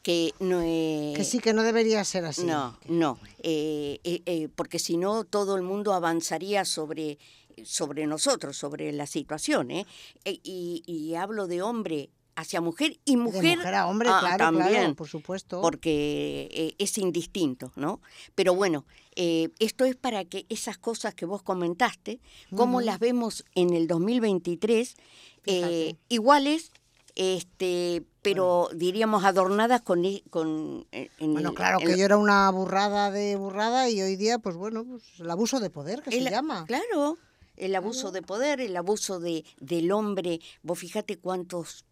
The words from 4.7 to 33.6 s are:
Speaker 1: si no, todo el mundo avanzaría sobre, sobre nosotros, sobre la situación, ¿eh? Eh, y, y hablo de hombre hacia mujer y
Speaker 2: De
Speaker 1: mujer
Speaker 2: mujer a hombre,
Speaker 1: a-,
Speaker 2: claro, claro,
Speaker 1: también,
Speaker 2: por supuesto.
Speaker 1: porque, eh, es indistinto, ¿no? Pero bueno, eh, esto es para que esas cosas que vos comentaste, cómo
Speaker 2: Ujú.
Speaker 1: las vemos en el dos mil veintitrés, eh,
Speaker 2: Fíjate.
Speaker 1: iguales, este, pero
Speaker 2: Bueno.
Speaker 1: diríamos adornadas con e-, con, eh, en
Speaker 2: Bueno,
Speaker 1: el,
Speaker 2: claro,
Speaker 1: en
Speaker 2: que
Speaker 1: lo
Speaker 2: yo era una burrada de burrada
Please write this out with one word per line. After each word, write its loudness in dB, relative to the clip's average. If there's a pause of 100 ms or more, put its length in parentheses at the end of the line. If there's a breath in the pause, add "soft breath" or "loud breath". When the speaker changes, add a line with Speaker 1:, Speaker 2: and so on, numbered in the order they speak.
Speaker 1:
si -2
no, 0
todo 0
el 0
mundo -2
avanzaría 0
sobre, -6 (460 soft breath)
sobre -4
nosotros, -2
sobre -8
la -6
situación, -2
¿eh? -6 (380 loud breath)
Eh, -6
y, -8
y -6
hablo -4
de -2
hombre -4 (260)
hacia -4
mujer -2
y 4
Speaker 2:
De 8
Speaker 1:
mujer 2
Speaker 2:
mujer -2
a 2
hombre, 2
Speaker 1:
a-, 6
Speaker 2:
claro, 2
claro, 0
Speaker 1:
también, 4
Speaker 2:
por -10
supuesto. -8
Speaker 1:
porque, 0
eh, -4
es -2
indistinto, -2
¿no? -4 (340 loud breath)
Pero 6
bueno, 2 (300 soft breath)
eh, 2 (100)
esto 2
es 2
para -4
que -10
esas -8
cosas -6
que -8
vos -6
comentaste, -2 (340 loud breath)
cómo 4
Speaker 2:
Ujú. 2
Speaker 1:
las 0
vemos 0 (120)
en 4
el 2
dos 2
mil 2
veintitrés, 2 (520 loud breath)
eh, 2 (400)
Speaker 2:
Fíjate. -20 (100)
Speaker 1:
iguales, 4 (520)
este, -2 (180)
pero 4
Speaker 2:
Bueno. -8
Speaker 1:
diríamos 2
adornadas 4
con 2
e-, -2
con, -4
eh, -12
en 0
Speaker 2:
Bueno, 0
Speaker 1:
el, -6
Speaker 2:
claro, 2
Speaker 1:
en 0
Speaker 2:
que 4
Speaker 1:
lo 4
Speaker 2:
yo 4
era 6
una 6
burrada 0
de -2
burrada 0